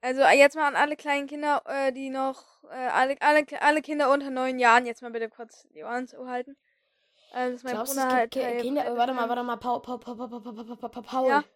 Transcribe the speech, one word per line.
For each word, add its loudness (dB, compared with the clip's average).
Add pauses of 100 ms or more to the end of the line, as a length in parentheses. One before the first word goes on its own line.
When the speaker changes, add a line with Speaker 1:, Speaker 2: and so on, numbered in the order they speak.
Speaker 1:
also, -2
äh, 8
jetzt 8
mal 0
an 0
alle 2
kleinen -4
Kinder, -2
äh, -2
die -10
noch, -6
äh, -8
alle, 0
alle, 4 (160)
alle 2
Kinder 0
unter 2
neun -4
Jahren, 6
jetzt -10
mal -12
bitte -6
kurz -20
die -18
Ohren -6
zu -16
halten. -8 (760)
Äh, -4
dass -12
mein -6
Speaker 2:
Glaubst -4
du, -2
Speaker 1:
Bruder 0
Speaker 2:
es 2
Speaker 1:
halt 2
Speaker 2:
gibt -4
Ki-, -2
Speaker 1:
halt -4
Speaker 2:
Kinder, -2
Speaker 1:
halt -4
Speaker 2:
warte 0
mal, -2
Speaker 1:
ähm, -4
Speaker 2:
warte -4
mal, -4
Paul, -4
Paul, -10
Paul, -14
Paul, -12
Paul, -12
Paul, -16 (100)
Paul, -14
Paul, -12
Paul, -14
Paul. 0
Speaker 1:
Ja. 2 (120)